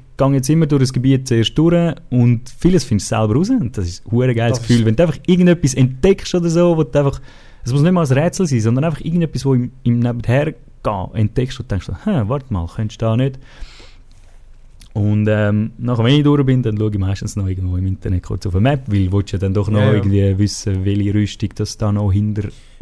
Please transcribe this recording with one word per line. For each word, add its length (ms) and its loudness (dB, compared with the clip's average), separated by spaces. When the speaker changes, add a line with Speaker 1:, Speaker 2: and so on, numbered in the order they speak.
Speaker 1:
gehe 160 2
jetzt 160 0
immer 180 4
durch 160 2
das 100 -2
Gebiet 340 2
zuerst 300 0
durch 380 2
und 400 2
vieles 240 2
findest 280 -2
du 40 -2
selber 200 2
raus 140 2
und 280 -2
das 100 -2
ist 180 -10
ein 60 -8
hure 240 2
geiles 240 0
Speaker 2:
Das 80 -10
Speaker 1:
Gefühl, 140 4
Speaker 2:
ist 40 2
Speaker 1:
wenn 120 2
du 60 4
einfach 220 0
irgendetwas 500 4
entdeckst 600 2
oder 140 0
so, 280 2
wo 60 2
du 160 0
einfach, 200 0
es 100 -4
muss 80 2
nicht 100 4
mal 140 2
ein 80 0
Rätsel 340 0
sein, 140 0
sondern 240 0
einfach 160 -4
irgendetwas, 440 -4
wo 80 2
im, 180 0
im 160 0
Nebenher 540 0
gehen 300 -4
entdeckst 460 -2
und 120 -8
denkst 140 -4
so, 80 -8
"Hä, 220 0
warte 260 -6
mal, 160 -4
könntest 340 -8
du 40 -2
da 120 0
nicht?" 220 -2
Und, 360 0
ähm, 480 0
nachher, 260 -2
wenn 120 4
ich 80 4
durch 220 4
bin, 180 2
dann 140 -2
schaue 140 -2
ich 80 -4
meistens 380 -4
noch 100 -2
irgendwo 300 -4
im 100 -2
Internet 360 -4
kurz 220 -8
auf 100 -2
eine 60 2
Map, 300 2
weil 140 2
du 80 -2
willst 180 -2
ja 80 -4
dann 140 -2
doch 160 -2
noch 100 2
Speaker 2:
Ja, 80 4
ja. 60 4
Speaker 1:
irgendwie 440 2
wissen, 460 -2
welche 300 -2
Rüstung 420 -2
das 220 -6
da 160 -2
noch 180 0
hinter 380 -2
Speaker 2:
Es 20 -18